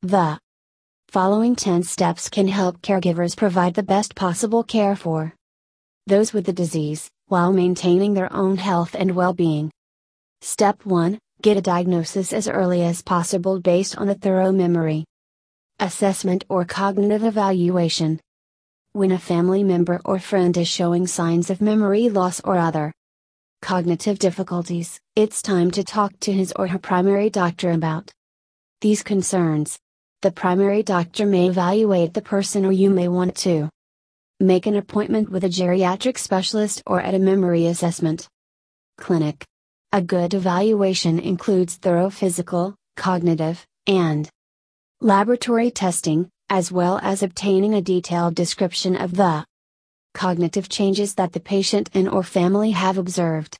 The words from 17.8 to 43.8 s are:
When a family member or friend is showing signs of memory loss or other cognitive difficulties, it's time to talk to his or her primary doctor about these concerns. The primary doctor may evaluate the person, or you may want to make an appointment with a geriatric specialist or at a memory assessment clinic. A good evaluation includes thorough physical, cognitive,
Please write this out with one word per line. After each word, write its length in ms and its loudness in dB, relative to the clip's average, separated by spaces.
When 180 0
a 80 0
family 440 0
member 400 2
or 140 -2
friend 400 0
is 100 0
showing 380 0
signs 460 -2
of 100 -2
memory 480 2
loss 300 0
or 180 0
other 340 0
cognitive 580 -2
difficulties, 800 -4
it's 260 0
time 300 2
to 120 -2
talk 360 -2
to 120 -4
his 240 0
or 120 -2
her 100 -4
primary 520 2
doctor 420 -2
about 400 -2
these 200 2
concerns. 760 -2
The 100 2
primary 520 2
doctor 420 -2
may 220 4
evaluate 680 2
the 80 -2
person, 440 -2
or 60 2
you 200 4
may 160 2
want 300 0
to 320 0
make 280 4
an 80 0
appointment 540 -2
with 140 -4
a 60 0
geriatric 680 0
specialist 680 -2
or 160 0
at 140 -4
a 40 2
memory 460 2
assessment 640 -2
clinic. 460 -2
A 120 0
good 320 -2
evaluation 840 2
includes 560 -2
thorough 360 0
physical, 640 -4
cognitive, 680 -2